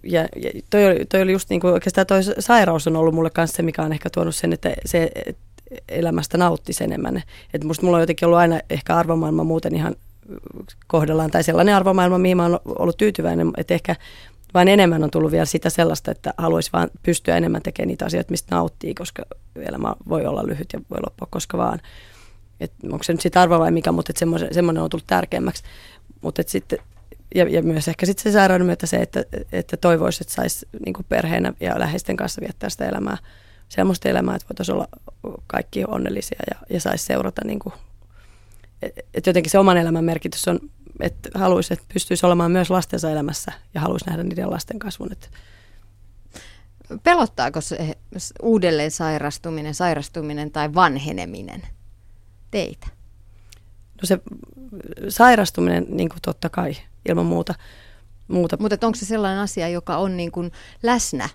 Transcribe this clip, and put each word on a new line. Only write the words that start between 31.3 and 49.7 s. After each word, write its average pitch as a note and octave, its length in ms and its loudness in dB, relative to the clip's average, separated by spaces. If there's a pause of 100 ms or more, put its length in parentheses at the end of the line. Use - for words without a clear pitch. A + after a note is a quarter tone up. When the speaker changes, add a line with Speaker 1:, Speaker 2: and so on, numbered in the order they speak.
Speaker 1:
ja - 200 -2
läheisten - 360 -2
kanssa - 240 -6
viettää - 300 -8
sitä - 180 -6
elämää, G3+ 300 -4 (500)
semmoista F#3 400 0
elämää, F#3 280 0
että - 120 -12
voitaisiin F#3 260 -6
olla - 140 -4 (580)
kaikki - 420 -6
onnellisia - 500 -6 (120)
ja, - 60 -8 (140)
ja F3 100 -2
sais - 260 -4
seurata - 380 -2
niinku, G#3 280 -8 (1120)
et, - 320 -12
et - 120 -2
jotenkin F3 240 2
se G3 80 6
oman F#3+ 180 8
elämän E3 280 2
merkitys - 440 -4
on, F3 120 0 (400)
että - 340 -6
haluaisi, F#3 380 2
että - 200 -6
pystyisi F3+ 340 0
olemaan E3+ 240 4
myös F3+ 200 2
lastensa F3 400 0
elämässä D3+ 420 -4 (220)
ja D3+ 60 -4
haluaisi F3+ 260 -2
nähdä E3+ 160 -4
niiden F3 280 -4
lasten G3+ 280 -8
kasvun, - 340 -10
et - 180 -16 (1700)
Speaker 2:
Pelottaako A3 580 2
se - 360 -6 (220)
s-, - 140 -12 (100)
uudelleen E3+ 480 2
sairastuminen, D3+ 840 -4